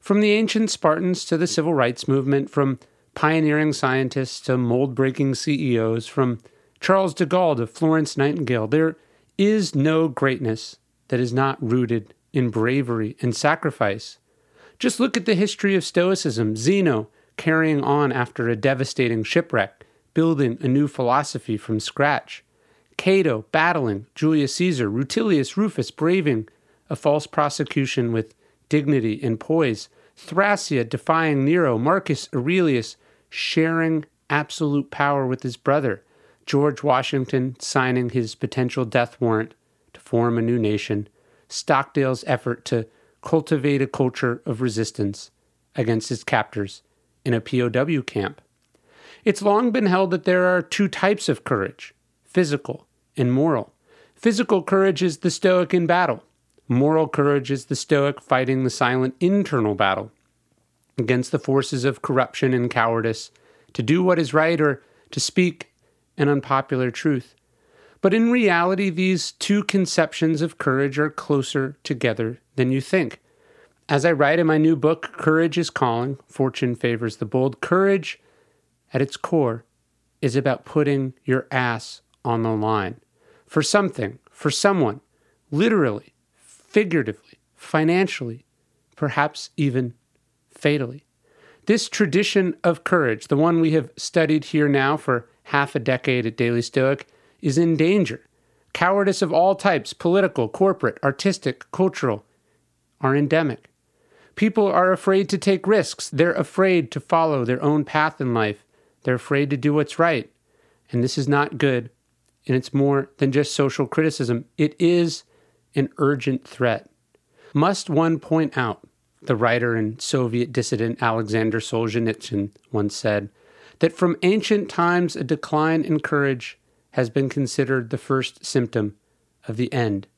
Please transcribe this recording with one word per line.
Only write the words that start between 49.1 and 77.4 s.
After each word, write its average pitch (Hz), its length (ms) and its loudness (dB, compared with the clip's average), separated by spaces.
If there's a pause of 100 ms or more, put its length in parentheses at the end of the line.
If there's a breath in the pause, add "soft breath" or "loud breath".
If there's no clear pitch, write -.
It's 196 180 0
long 214 300 2
been 233 120 0
held 190 280 2
that 180 120 -4
there 180 220 2
are 180 160 2
two 202 260 -2
types 208 400 -2
of 139 160 -2
courage, - 500 -6 (300)
physical - 600 -4 (320)
and 123 120 2
moral. 131 440 0 (400 soft breath)
Physical 214 480 0
courage 190 400 2
is 165 160 -2
the 175 120 0
Stoic 185 440 2
in 175 120 2
battle. 170 380 0 (420)
Moral 151 420 2
courage 143 420 0
is 135 160 -4
the 139 100 -4
Stoic 139 460 0
fighting 131 420 0
the 123 60 0
silent 127 500 0
internal 160 540 2
battle 98 360 0 (840)
against 123 340 0
the 143 80 -2
forces 135 460 -2
of 135 160 -2
corruption 131 540 -2
and 120 160 -2
cowardice, 113 600 -2 (440 soft breath)
to 127 80 -2
do 156 200 2
what 180 160 2
is 139 140 -2
right 156 300 2
or 143 200 0 (280 soft breath)
to - 100 -6
speak - 540 -2 (420)
an 143 140 2
unpopular 135 600 0
truth. 135 440 -4 (680 soft breath)
But 196 120 4
in 226 160 4
reality, 190 580 2
these 185 440 0
two 202 300 0
conceptions 165 800 0
of 160 160 -4
courage 135 420 0
are 147 120 0
closer 139 720 -2
together 120 560 -2 (160)
than 127 160 0
you 135 80 0
think. 151 400 -2 (720 soft breath)
As 143 160 2
I 170 60 6
write 147 260 4
in 165 80 2
my 156 100 4
new 160 180 4
book, 143 440 0
Courage 160 400 2
is 165 100 -2
Calling, 123 480 -2 (100)
Fortune 127 480 -2
Favors 117 440 -4
the 110 80 -6
Bold, 131 340 -2